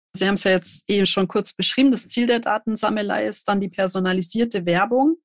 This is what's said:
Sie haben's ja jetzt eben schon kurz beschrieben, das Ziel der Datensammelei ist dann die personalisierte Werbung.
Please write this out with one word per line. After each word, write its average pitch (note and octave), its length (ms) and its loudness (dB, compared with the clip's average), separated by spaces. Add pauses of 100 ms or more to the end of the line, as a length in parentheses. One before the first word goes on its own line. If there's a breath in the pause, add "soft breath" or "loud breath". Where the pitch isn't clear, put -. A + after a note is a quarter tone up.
(140)
Sie F#3+ 140 0
haben's G3 160 0
ja G3 80 2
jetzt - 380 -2
eben G3+ 160 2
schon F#3+ 220 0
kurz G3+ 260 -4
beschrieben, C4 360 2
das B3 180 0
Ziel A#3+ 200 0
der A#3+ 140 2
Datensammelei G#3+ 840 -2
ist G#3+ 220 -4
dann G3+ 140 0
die G3 80 -4
personalisierte F#3+ 960 0
Werbung. A#3+ 600 2